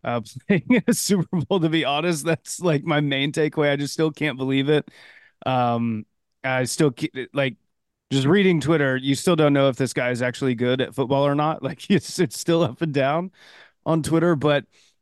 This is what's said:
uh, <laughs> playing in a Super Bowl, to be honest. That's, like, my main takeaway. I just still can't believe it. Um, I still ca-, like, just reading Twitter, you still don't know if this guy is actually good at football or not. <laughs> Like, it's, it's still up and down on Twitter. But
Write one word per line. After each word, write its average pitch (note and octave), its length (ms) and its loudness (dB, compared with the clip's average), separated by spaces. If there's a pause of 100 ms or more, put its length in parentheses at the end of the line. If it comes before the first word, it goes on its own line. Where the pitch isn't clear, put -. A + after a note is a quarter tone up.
uh, A#2+ 180 -4 (120)
<laughs> - 140 -12
playing F#3 220 2
in A#3+ 180 4
a A#3 60 2
Super F#3 480 -2
Bowl, F#3+ 180 -2
to D#3+ 100 2
be D#3 160 0
honest. D3 400 -2
That's, - 340 -4
like, D3+ 240 0
my D3+ 160 0
main C#3+ 320 0
takeaway. D3+ 400 0
I C#3+ 40 0
just C#3+ 180 -6
still D#3 180 0
can't D3 260 -4
believe C3+ 320 0
it. D3+ 200 2 (560)
Um, A#2 600 0 (380)
I C3 220 -2
still D3 260 2
ca-, C3 420 -8
like, C3 220 -2 (560)
just C3+ 140 0
reading F#3 340 4
Twitter, C#3 380 0
you C3+ 180 -2
still F3 200 0
don't D3 180 4
know C#3 160 4
if B2 60 0
this C3 180 -2
guy B2 160 -2
is A#2+ 120 -4
actually B2+ 340 -2
good B2 260 0
at - 140 -6
football C#3 300 0
or C#3+ 100 0
not. D3+ 280 -2
<laughs> C3 60 -6
Like, - 200 -10
it's, - 300 0
it's D#3+ 200 -2
still E3+ 240 2
up A#2+ 180 -4
and D#3+ 120 -2
down C#3+ 380 0 (540)
on D#3+ 180 0
Twitter. E3 320 2
But C#3+ 300 0 (360)